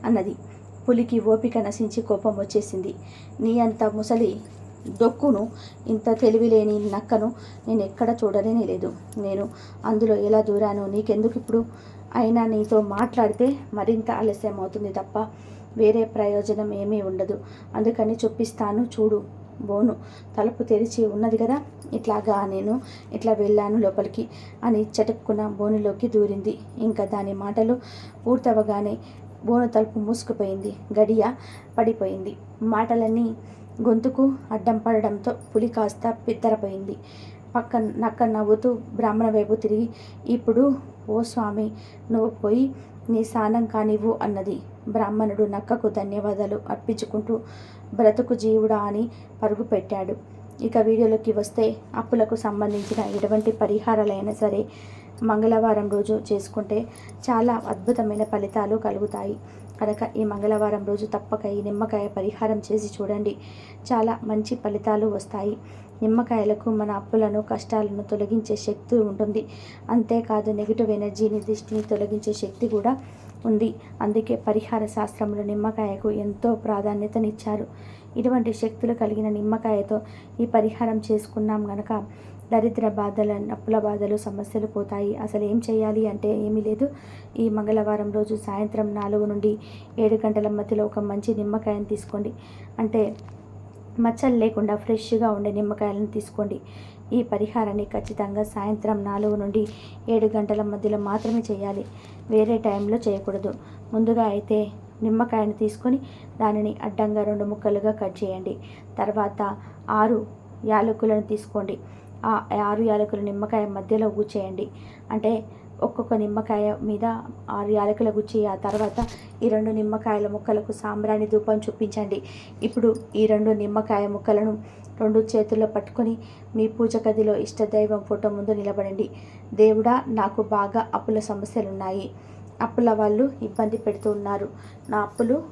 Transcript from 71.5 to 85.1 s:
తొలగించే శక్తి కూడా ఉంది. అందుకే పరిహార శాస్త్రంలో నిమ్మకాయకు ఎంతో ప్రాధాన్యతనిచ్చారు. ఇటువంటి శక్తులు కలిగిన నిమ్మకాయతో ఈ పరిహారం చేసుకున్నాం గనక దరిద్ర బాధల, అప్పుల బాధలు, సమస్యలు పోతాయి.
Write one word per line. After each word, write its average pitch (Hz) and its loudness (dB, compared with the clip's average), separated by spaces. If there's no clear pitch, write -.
తొలగించే 208 -2
శక్తి 214 -2
కూడా 220 2
ఉంది. 220 2
అందుకే 220 0
పరిహార 214 0
శాస్త్రంలో 208 -4
నిమ్మకాయకు 208 -2
ఎంతో 208 0
ప్రాధాన్యతనిచ్చారు. 208 -2
ఇటువంటి 240 2
శక్తులు 226 -2
కలిగిన 214 0
నిమ్మకాయతో 214 0
ఈ 233 4
పరిహారం 220 2
చేసుకున్నాం 214 0
గనక 208 -4
దరిద్ర 226 2
బాధల, 208 0
అప్పుల 214 0
బాధలు, 208 0
సమస్యలు 208 -4
పోతాయి. 202 -2